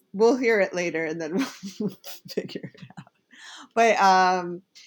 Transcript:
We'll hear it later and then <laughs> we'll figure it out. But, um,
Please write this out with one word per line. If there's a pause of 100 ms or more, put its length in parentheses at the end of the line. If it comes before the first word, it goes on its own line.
(140)
We'll
hear
it
later
and
then
<laughs> (340)
we'll (320)
figure
it (180)
out. (680)
But,
um, (240)